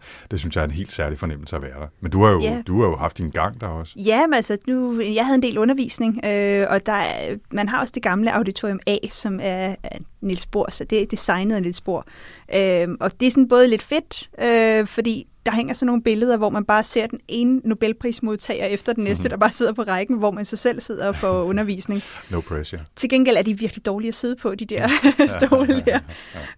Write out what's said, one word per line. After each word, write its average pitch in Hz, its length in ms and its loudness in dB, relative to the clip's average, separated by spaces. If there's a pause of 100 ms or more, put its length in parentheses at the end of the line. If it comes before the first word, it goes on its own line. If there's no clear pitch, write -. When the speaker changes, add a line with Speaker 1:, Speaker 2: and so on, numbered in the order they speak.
(300)
Speaker 1:
det 90 100 -4
synes 78 160 -6
jeg 82 60 0
er 76 40 0
en 76 40 -4
helt 82 220 -6
særlig 73 260 -4
fornemmelse 76 380 -6
at 71 60 -6
være 67 180 -12
der. 76 60 -10 (140)
Men 87 100 -6
du 95 140 6
har 107 80 8
jo, 90 80 4
Speaker 2:
Ja. - 260 0
Speaker 1:
du 95 160 2
har 104 60 4
jo 80 80 0
haft 78 220 -4
din 82 120 -4
gang 92 300 -2
der 110 60 -8
også. 82 300 -8
Speaker 2:
Ja, 220 300 2
men 311 80 2
altså, 214 240 0 (100)
nu, 247 320 0
jeg 220 260 0
havde 269 100 2
en 254 60 6
del 233 160 -2
undervisning, 233 680 0
øh, 202 460 2
og 196 160 0
der 214 60 0
er, 190 440 -4 (160)
man 208 160 -2
har 247 120 -2
også 254 140 -6
det 233 80 -6
gamle 214 320 0
Auditorium 196 520 -4
A, 202 100 2 (140)
som 196 320 -4
er, 185 400 -4
er - 160 -12 (220)
Niels 185 260 -4
Bohr, - 240 -2
så - 140 -8
det 220 180 0
er 220 40 0
designet 208 500 -2
af 190 60 0
Niels 175 180 -4
Bohr. 175 260 -6 (480)
Øh, 185 340 2 (120)
og - 200 -4
det 254 60 4
er 254 40 6
sådan 262 180 6
både 247 200 8
lidt 220 140 2
fedt, - 480 -4 (120)
øh, 226 440 4
fordi 226 400 -2 (200)
der 226 80 0
hænger 233 200 -2
sådan 254 120 0
nogle 240 160 2
billeder, 233 340 4
hvor 214 140 2
man 208 140 -2
bare 214 200 2
ser 226 220 0
den 233 120 -10 (100)
ene 240 360 2
Nobelprismodtager 220 1040 -2
efter 202 260 -4
den 233 120 -2
næste, 196 180 -2
Speaker 1:
Mhm. - 80 0
Speaker 2:
der - 60 -4
bare 208 160 4
sidder 226 200 2
på 226 100 -4
rækken, 196 360 0
hvor 208 120 2
man 208 140 -6
så 214 120 -6
selv 240 240 0
sidder 202 280 -4
og 196 80 -2
får 185 280 0
Speaker 1:
<laughs> 175 60 -2
Speaker 2:
undervisning. 202 520 -2 (280)
Speaker 1:
No 85 100 -2
pressure. 80 400 -8 (160)
Speaker 2:
Til 254 120 -2
gengæld 254 280 4
er 196 60 4
de 202 160 -2
virkelig 214 280 -8
dårlige 208 220 -4
at 226 60 -6
sidde 247 220 -4
på, 202 180 -4
de 214 100 -10
der 214 240 -2 (160)
<laughs> 277 140 6
Speaker 1:
Ja. 294 80 6
Speaker 2:
stole 262 600 2
der. 240 60 6 (420)
Speaker 1:
Ja. - 60 -12 (160)